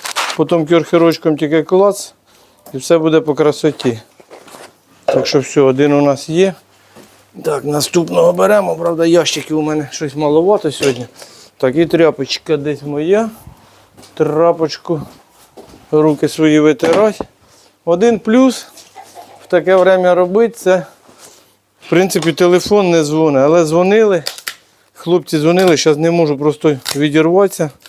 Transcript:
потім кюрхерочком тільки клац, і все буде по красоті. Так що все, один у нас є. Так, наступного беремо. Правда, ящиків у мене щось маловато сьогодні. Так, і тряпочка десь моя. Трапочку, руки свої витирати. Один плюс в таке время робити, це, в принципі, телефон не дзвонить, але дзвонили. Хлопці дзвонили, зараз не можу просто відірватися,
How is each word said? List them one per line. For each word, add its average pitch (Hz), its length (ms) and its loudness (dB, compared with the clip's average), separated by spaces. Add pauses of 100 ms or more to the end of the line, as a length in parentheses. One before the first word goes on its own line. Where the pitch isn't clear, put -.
(360)
потім 160 300 0
кюрхерочком 165 720 2
тільки 156 260 -2
клац, 190 520 0 (600)
і 135 40 -6
все 165 200 2
буде 160 220 2
по 151 140 -2
красоті. 143 680 -2 (1040)
Так - 220 0
що 147 140 0
все, 131 200 -2
один 139 320 2
у 143 100 2
нас 139 260 -2
є. 175 260 0 (920)
Так, 143 200 -4
наступного 165 680 0
беремо. 185 440 0
Правда, 165 300 -2
ящиків 156 520 0
у 156 40 -2
мене 151 300 -4
щось 143 240 -10
маловато 160 560 0
сьогодні. 123 340 -4 (500)
Так, 131 200 -2
і 170 100 2
тряпочка 156 720 -2
десь 143 260 -6
моя. 165 480 -2 (840)
Трапочку, 160 840 -2 (920)
руки 151 380 2
свої 156 320 2
витирати. 165 640 0 (600)
Один 202 340 0
плюс 254 480 0 (760)
в - 40 -20
таке 180 300 2
время 180 380 4
робити, 196 440 0
це, 185 280 0 (1000)
в - 40 -6
принципі, 165 420 0
телефон 180 580 2
не 165 140 2
дзвонить, 147 380 0
але 165 220 4
дзвонили. 185 580 2 (680)
Хлопці 165 460 -2
дзвонили, 170 380 2
зараз 151 220 0
не 165 120 0
можу 160 280 0
просто 147 380 0 (200)
відірватися, 160 720 0 (180)